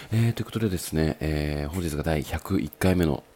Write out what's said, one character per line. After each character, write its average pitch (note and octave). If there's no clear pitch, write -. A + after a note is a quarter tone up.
え A2+
ー、 A2
と -
い -
う -
こ -
と A2+
で A2
で F2+
す -
ね、 D#2
え D2
ー、 D2+
本 F#2
日 D2
が D2
第 D#2
百 D#2+
一 -
回 F#2
目 F2
の C#2+